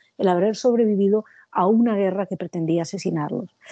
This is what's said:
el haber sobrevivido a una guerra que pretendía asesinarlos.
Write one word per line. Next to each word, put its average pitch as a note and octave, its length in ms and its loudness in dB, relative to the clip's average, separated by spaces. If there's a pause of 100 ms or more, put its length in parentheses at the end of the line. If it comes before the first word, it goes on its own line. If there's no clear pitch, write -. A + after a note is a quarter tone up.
(180)
el G3+ 100 0
haber F#3+ 300 2
sobrevivido G#3+ 640 2 (260)
a F3+ 160 0
una A3+ 300 4
guerra G3 300 0
que F#3 100 -8
pretendía E3+ 460 -2
asesinarlos. E3 720 -6 (160)